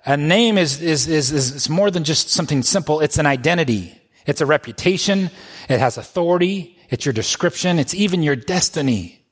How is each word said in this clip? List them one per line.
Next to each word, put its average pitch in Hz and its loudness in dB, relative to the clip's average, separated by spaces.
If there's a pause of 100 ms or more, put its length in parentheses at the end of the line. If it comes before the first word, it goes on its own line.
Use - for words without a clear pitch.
a 139 2
name 202 2
is, 147 0
is, 156 0
is, 151 0
is, 135 0
is 143 -6
more 196 2
than 175 -2
just 151 0
something 147 0
simple. 156 0
It's 151 0
an 156 2
identity. 135 0 (280)
It's 147 -2
a 151 2
reputation. 180 0 (380)
It 127 2
has 123 0
authority. 175 -2 (120)
It's - -4
your 139 0
description. 170 -2
It's - -2
even 185 0
your 147 2
destiny. 131 -2